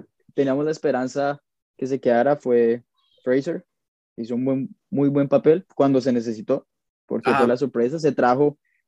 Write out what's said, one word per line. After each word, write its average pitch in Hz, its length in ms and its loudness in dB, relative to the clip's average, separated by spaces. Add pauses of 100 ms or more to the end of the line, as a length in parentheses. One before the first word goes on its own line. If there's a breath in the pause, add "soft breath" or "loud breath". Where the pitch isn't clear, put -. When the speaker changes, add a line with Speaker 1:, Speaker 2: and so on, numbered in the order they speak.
(340)
Speaker 1:
teníamos 139 300 0
la 156 60 -2
esperanza 143 720 -4 (340)
que 131 100 -8
se 127 140 -4
quedara 123 360 2
fue 120 460 2 (420)
Fraser. 139 400 -2 (520)
Hizo 117 200 -8
un 127 80 -4
buen, 131 320 -4 (140)
muy 139 180 0
buen 139 200 0
papel 151 460 2
cuando 139 260 2
se 123 120 0
necesitó, 117 560 -4 (380)
porque 117 240 -4
Speaker 2:
Ajá. 135 100 2
Speaker 1:
fue 123 80 4
la 123 80 2
sorpresa, 123 420 -2
se 151 140 0
trajo 131 460 2 (280)